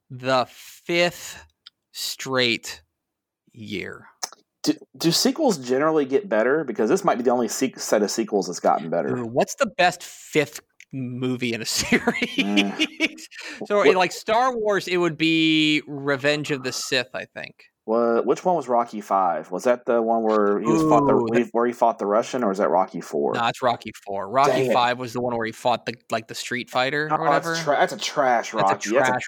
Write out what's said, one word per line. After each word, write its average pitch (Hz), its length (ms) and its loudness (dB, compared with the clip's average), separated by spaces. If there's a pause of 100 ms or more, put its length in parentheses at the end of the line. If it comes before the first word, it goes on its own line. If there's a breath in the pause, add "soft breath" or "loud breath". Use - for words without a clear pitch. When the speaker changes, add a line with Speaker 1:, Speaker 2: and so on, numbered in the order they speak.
(100)
Speaker 1:
the 127 380 0
fifth - 1000 -4 (460)
straight - 920 -2 (720)
year. 101 540 -12 (560)
Speaker 2:
Do, 302 120 0 (220)
do 165 140 0
sequels 254 480 2
generally 139 460 2
get 131 240 0
better? 123 340 2
Because 117 260 -2
this 185 140 2
might 131 140 2
be 120 80 -4
the 127 80 4
only 120 160 2
se-, - 300 -4
set 110 240 2
of 98 100 0
sequels 104 340 0
that's 87 140 -8
gotten 80 300 0
better. 82 280 -2
Speaker 1:
Ooh, 120 80 -6
what's 131 300 -2
the 277 100 0
best 175 380 0
fifth - 560 -4 (320)
movie 127 600 -4
in 110 80 -4
a 110 60 -8
<laughs> - 0 -
series? - 680 0
Speaker 2:
Mm. - 840 -2 (460 loud breath)
Speaker 1:
So, 208 120 0
Speaker 2:
What 202 100 6
Speaker 1:
in, 202 80 6
like, 180 160 2
Star 240 440 0
Wars, 208 300 -2
it 180 120 -2
would 170 200 0
be 160 680 2
Revenge 143 640 0
of 131 100 -4
the 127 100 -4
Sith, - 400 -4
I 92 120 -8
think. - 400 -16 (200)
Speaker 2:
Wha-, 117 380 2
which 127 220 -2
one 180 100 2
was 139 140 -4
Rocky 120 320 -2
Five? 90 500 0
Was 92 140 -6
that 123 220 0
the 117 140 2
one 113 220 0
where 104 380 2
he 107 60 -2
was - 160 2
fought 147 260 4
the, 135 60 4
Speaker 1:
Ooh, 120 180 2
that 120 180 2
Speaker 2:
where 117 160 0
he 120 60 0
fought 117 260 2
the 104 80 -4
Russian, 120 380 0
or 98 80 2
is 95 60 -2
that 90 120 2
Rocky 90 300 0
Four? 71 340 -2
Speaker 1:
No, - 140 -2
it's 123 120 -4
Rocky 120 300 -2 (160)
Four. 98 240 -8
Rocky 135 220 4
Speaker 2:
Dang 131 180 2
it. - 20 2
Speaker 1:
Five 123 280 2
was 120 140 -8
the 127 60 -4
one 123 160 -2
where 113 100 -2
he 110 60 -4
fought 117 340 -2
the, 117 80 -6 (160)
like, 113 180 -6
the 117 80 -14
street - 340 -8
fighter 143 400 -2
or 156 180 0
Speaker 2:
Oh, - 40 2
that's 143 140 0
Speaker 1:
whatever. 165 180 -4
Speaker 2:
tra-, 143 120 0
that's 180 160 2
a 127 60 -8
trash 127 540 0
Speaker 1:
That's - 20 -12
a - 20 -4
Speaker 2:
Rocky. 101 360 0
That's 131 160 4
a 127 40 2
Speaker 1:
trash 123 160 -2